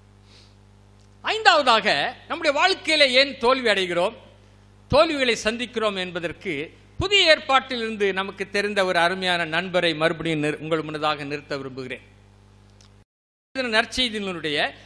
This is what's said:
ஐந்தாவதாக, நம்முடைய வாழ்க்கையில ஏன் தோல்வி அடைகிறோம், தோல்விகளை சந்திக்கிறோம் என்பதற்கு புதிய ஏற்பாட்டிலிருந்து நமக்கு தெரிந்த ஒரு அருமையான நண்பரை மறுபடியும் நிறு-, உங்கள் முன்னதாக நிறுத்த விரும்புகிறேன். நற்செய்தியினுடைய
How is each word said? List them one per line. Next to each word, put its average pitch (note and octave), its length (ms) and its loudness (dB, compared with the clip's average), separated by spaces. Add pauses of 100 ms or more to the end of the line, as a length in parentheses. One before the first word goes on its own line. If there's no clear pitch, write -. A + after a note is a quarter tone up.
(1200)
ஐந்தாவதாக, B3+ 920 4 (120)
நம்முடைய D4 320 -2
வாழ்க்கையில D#4 500 2
ஏன் C4 280 2
தோல்வி B3 320 2
அடைகிறோம், F#3+ 440 0 (760)
தோல்விகளை C4+ 560 2
சந்திக்கிறோம் A3 540 -4
என்பதற்கு E3+ 760 -8 (240)
புதிய F#4 400 4
ஏற்பாட்டிலிருந்து A3+ 760 -2
நமக்கு G3 360 -8
தெரிந்த G3+ 360 0
ஒரு F3+ 140 0
அருமையான F3 460 0
நண்பரை E3+ 500 0
மறுபடியும் D#3+ 480 0
நிறு-, D3+ 140 -2
உங்கள் D#3 240 -4
முன்னதாக D3+ 420 -4
நிறுத்த D3 340 -8
விரும்புகிறேன். C3 440 -12 (1600)
நற்செய்தியினுடைய G#3+ 1120 -2 (140)